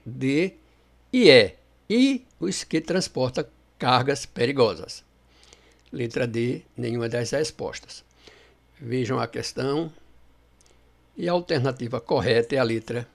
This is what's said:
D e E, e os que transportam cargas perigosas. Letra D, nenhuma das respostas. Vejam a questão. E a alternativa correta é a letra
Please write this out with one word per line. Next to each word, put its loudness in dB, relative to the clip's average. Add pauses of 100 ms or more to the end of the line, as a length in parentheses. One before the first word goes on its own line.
D 0 (580)
e 8
E, 6 (340)
e 2 (140)
os -6
que -2
transportam -4 (340)
cargas 2
perigosas. 0 (880)
Letra -4
D, -2 (140)
nenhuma -4
das -4
respostas. -6 (760)
Vejam -2
a 0
questão. -4 (1200)
E -4
a 0
alternativa -2
correta 2
é 2
a 2
letra -4